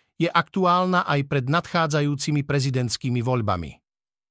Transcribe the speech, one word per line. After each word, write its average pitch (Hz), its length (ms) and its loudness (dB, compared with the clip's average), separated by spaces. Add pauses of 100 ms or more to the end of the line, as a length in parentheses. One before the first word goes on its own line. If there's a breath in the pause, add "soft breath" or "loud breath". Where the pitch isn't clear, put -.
(200 soft breath)
je 165 100 2
aktuálna 180 800 2
aj 147 180 2
pred 139 240 -2
nadchádzajúcimi 147 960 0
prezidentskými 127 800 -2
voľbami. 104 500 -2 (560)